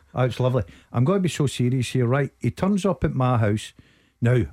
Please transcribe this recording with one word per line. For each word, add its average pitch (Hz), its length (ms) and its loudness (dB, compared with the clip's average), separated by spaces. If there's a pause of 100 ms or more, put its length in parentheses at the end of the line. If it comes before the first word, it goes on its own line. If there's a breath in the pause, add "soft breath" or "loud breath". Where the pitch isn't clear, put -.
(160)
Oh, 127 100 0
it's 117 140 -2
lovely. 123 220 0 (300 loud breath)
I'm 123 140 0
going 190 120 2
to 190 60 0
be 165 60 0
so 143 180 0
serious 123 420 -2
here, 127 160 0
right? 135 240 0 (100)
He 117 120 -2
turns 190 340 0
up 180 180 -2
at 151 120 0
my 127 240 2
house. 104 340 -2 (480 soft breath)
Now, 120 320 2